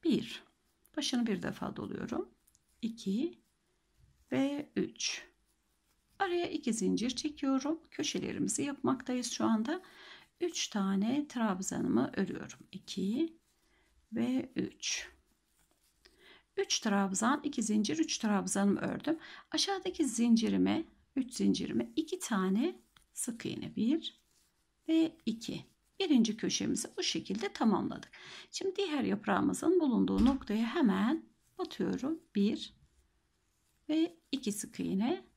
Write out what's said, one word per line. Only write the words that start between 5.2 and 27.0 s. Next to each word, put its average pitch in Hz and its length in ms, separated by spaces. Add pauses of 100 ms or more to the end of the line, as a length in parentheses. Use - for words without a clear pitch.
Araya 349 280
iki 277 260
zincir 190 380
çekiyorum. 285 720 (100)
Köşelerimizi - 720
yapmaktayız 254 720
şu 220 120
anda. 226 380 (580)
Üç - 280
tane 208 600
trabzanımı 220 880
örüyorum. - 420 (140)
İki 214 640 (760)
ve 254 440
üç. - 520 (1500)
Üç - 240
trabzan, 202 600
iki 277 200
zincir, 214 360
üç 320 200
trabzanımı 196 640
ördüm. - 380 (320)
Aşağıdaki 370 540
zincirime, 226 800 (320)
üç 262 180
zincirime 196 640
iki 320 220
tane 208 640 (320)
sık - 340
iğne. - 300
Bir 262 440 (680)
ve 320 280 (100)
iki. - 460 (280)
Birinci 247 360
köşemizi - 600
bu 359 60